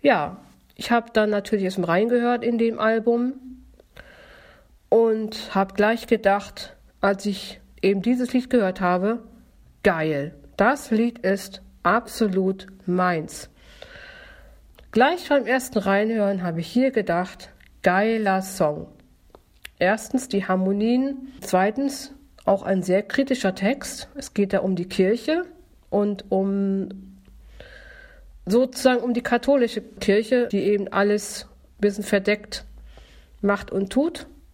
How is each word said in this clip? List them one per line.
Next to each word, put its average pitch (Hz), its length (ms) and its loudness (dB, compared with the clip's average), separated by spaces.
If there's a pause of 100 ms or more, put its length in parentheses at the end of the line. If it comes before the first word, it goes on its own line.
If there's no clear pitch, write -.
Ja, 185 360 2 (400)
ich - 160 -2
hab 233 200 0
dann 214 180 2
natürlich 202 340 0
erstmal 185 260 -2
reingehört 240 540 2
in 233 120 0
dem 226 220 0
Album 233 540 0 (1600)
und 220 680 2
hab 190 180 0
gleich 220 320 0
gedacht, 202 720 0 (300)
als 196 180 0
ich - 360 -6 (220)
eben 196 200 2
dieses 247 300 0
Lied 254 180 0
gehört 190 300 2
habe, 190 420 0 (640)
"Geil, 156 500 0 (220)
das 254 340 2
Lied 233 300 0
ist 196 420 -4 (200)
absolut 190 840 0 (180)
meins." 180 640 -2 (1400)
Gleich 302 380 2
beim 269 180 2
ersten 247 320 -2
Reinhören 202 640 0
habe 170 180 -4
ich 165 60 -6
hier 254 240 2
gedacht, 185 600 -4 (320)
"Geiler 196 600 2
Song." 156 460 -2 (920)
Erstens 220 500 0
die 196 180 0
Harmonien, 220 840 0 (100)
zweitens 220 720 -2 (320)
auch 196 180 2
ein 190 200 0
sehr 185 200 2
kritischer 247 520 -2
Text. - 640 -4
Es - 180 -14
geht 202 180 0
da 196 80 2
um 190 140 0
die 180 140 -6
Kirche 233 560 0 (460)
und 202 400 0
um 196 580 0 (1600)
sozusagen 254 540 2
um 247 140 -2
die 240 80 -2
katholische 240 600 2
Kirche, 226 680 0
die 202 120 0
eben 202 260 0
alles 208 560 0
ein - 380 -18
bisschen 202 220 0
verdeckt 208 600 -2 (800)
macht 202 280 0
und 196 220 -4
tut 311 340 0 (280)